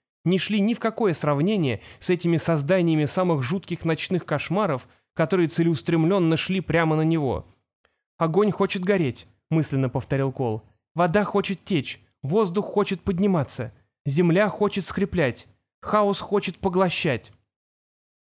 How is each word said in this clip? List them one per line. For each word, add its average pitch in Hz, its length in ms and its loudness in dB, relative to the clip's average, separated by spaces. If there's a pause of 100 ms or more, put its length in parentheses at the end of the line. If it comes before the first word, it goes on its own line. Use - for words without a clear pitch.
(260)
не 180 120 4
шли 202 240 0
ни 226 120 2
в - 60 -6
какое 220 340 0
сравнение 147 680 0 (180)
с - 100 -2
этими 170 280 2
созданиями 160 680 2
самых 165 380 0
жутких 170 400 -6
ночных 165 420 -2
кошмаров, 160 640 -2 (260)
которые 170 360 0
целеустремлённо 165 880 2
шли 185 240 -2
прямо 160 340 0
на 156 60 2
него. 156 460 0 (680)
"Огонь 170 340 2
хочет 190 320 -2
гореть", 180 440 0 (220)
мысленно 139 400 0
повторил 135 420 -2
Кол. 113 320 -4 (320)
"Вода 175 280 2
хочет 196 420 -2
течь, - 340 -4 (220)
воздух 185 440 0
хочет 196 360 -2
подниматься, 175 720 -2 (320)
земля 175 440 4
хочет 202 360 -2
скреплять, 175 640 -2 (340)
хаос 208 400 0
хочет 196 380 -2
поглощать". 180 760 0 (920)